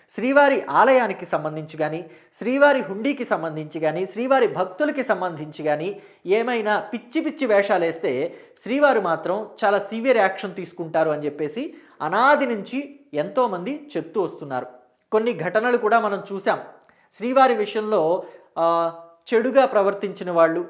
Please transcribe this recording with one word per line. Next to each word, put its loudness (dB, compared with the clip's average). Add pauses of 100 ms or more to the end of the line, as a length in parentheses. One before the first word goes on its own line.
(100)
శ్రీవారి 2
ఆలయానికి 4
సంబంధించి -6
కానీ, -4 (240)
శ్రీవారి 4
హుండీకి -4
సంబంధించి -4
కానీ, 0
శ్రీవారి 2
భక్తులకి -2
సంబంధించి -4
కానీ -2 (260)
ఏమైనా 0
పిచ్చి -6
పిచ్చి -4
వేషాలు 4
వేస్తే -2 (280)
శ్రీవారు 2
మాత్రం -2 (180)
చాలా 4
సివియర్ 0
యాక్షన్ 0
తీసుకుంటారు -2
అని -4
చెప్పేసి -6 (280)
అనాది 4
నుంచి -8 (140)
ఎంతోమంది -4
చెప్తూ -4
వస్తున్నారు. -6 (460)
కొన్ని 0
ఘటనలు 0
కూడా 2
మనం -4 (100)
చూసాం. -2 (520)
శ్రీవారి 2
విషయంలో, 0 (340)
ఆ, 2 (400)
చెడుగా 4
ప్రవర్తించిన 0
వాళ్ళు, 4